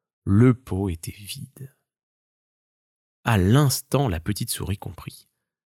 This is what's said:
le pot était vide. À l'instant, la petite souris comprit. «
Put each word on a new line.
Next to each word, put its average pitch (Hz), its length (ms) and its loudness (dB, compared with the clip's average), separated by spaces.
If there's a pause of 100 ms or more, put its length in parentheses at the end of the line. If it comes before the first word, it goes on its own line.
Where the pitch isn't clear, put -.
(240)
le 113 300 6
pot 98 340 -6
était - 240 -10
vide. - 640 -16 (1500)
À 117 120 2
l'instant, 131 720 2
la 80 120 -4
petite - 300 -6
souris - 280 -6
comprit. « - 500 -16 (400)